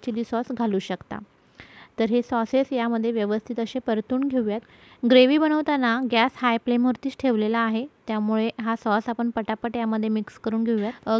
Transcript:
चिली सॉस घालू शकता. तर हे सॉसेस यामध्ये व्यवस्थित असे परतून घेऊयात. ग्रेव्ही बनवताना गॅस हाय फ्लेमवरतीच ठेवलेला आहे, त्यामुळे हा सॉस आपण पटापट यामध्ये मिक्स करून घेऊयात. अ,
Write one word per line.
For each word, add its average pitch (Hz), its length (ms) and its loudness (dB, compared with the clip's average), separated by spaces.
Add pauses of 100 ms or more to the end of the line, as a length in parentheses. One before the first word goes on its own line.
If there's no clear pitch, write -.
चिली 233 200 -4
सॉस 240 280 -6
घालू 220 280 -2
शकता. - 400 -8 (800)
तर 220 100 0
हे 240 120 2
सॉसेस 247 520 0
यामध्ये 233 380 -2
व्यवस्थित 214 480 -2
असे 226 200 -4
परतून 254 480 -2
घेऊयात. 233 320 -2 (440)
ग्रेव्ही 254 340 8
बनवताना 294 640 2 (120)
गॅस 240 240 4
हाय 233 300 0
फ्लेमवरतीच 247 540 0
ठेवलेला 226 400 0
आहे, 226 260 -2 (220)
त्यामुळे 220 420 0 (120)
हा 226 140 -2
सॉस 220 340 0
आपण 233 200 -2
पटापट 226 480 -4
यामध्ये 220 320 -2
मिक्स 214 300 -4
करून 226 240 -2
घेऊयात. 226 440 -2
अ, 220 120 2